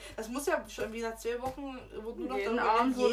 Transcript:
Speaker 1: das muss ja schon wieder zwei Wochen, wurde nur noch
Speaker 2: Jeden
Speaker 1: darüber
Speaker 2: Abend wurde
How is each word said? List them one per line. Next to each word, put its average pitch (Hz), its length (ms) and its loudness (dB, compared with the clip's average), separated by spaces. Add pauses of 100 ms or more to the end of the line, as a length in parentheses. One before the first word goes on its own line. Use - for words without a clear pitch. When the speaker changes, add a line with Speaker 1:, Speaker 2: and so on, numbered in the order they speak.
(160)
Speaker 1:
das 185 120 -8
muss 254 180 -4
ja 294 220 2
schon 226 240 -6
wieder 226 240 -4
zwei 233 260 -4
Wochen, 262 340 -8 (240)
wurde 220 200 -8
nur 247 80 -4
noch 254 80 -4
Speaker 2:
Jeden 208 200 0
Speaker 1:
darüber 226 240 6
Speaker 2:
Abend 254 160 4
wurde 247 160 8